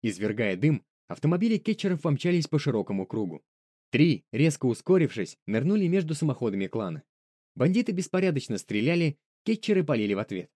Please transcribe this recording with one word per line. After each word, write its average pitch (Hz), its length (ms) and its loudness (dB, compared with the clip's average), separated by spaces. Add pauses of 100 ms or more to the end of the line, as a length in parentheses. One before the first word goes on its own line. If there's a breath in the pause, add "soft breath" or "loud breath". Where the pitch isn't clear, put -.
Извергая 104 540 -2
дым, 139 300 0 (240)
автомобили 180 480 0
кетчеров 190 440 -2
помчались 165 460 0
по 156 100 0
широкому 101 480 -2
кругу. 92 380 -6 (480)
Три, 139 400 4
резко 147 340 2
ускорившись, 127 800 0
нырнули 180 420 0
между 165 280 0
самоходами 110 520 -2
клана. 92 360 -6 (520)
Бандиты 190 360 2
беспорядочно 175 680 -2
стреляли, 143 600 0 (260)
кетчеры 214 400 0
палили 107 300 0
в 98 60 0
ответ. 95 380 -6